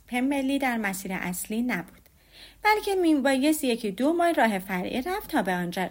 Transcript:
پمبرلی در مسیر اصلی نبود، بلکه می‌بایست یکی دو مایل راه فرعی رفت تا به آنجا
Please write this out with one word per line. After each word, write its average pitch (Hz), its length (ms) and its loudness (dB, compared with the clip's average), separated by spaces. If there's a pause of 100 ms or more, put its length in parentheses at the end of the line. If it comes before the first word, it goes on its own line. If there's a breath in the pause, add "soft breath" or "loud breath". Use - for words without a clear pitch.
پمبرلی 269 520 0
در 254 180 0
مسیر 190 360 -4
اصلی 185 480 -4
نبود، 208 400 -4 (640 loud breath)
بلکه 415 320 2
می‌بایست 294 680 2
یکی 226 280 0
دو 262 220 0
مایل 339 220 2
راه 226 240 2
فرعی 190 420 -4
رفت 381 280 -6
تا 277 120 0
به 185 120 -2
آنجا 180 380 -4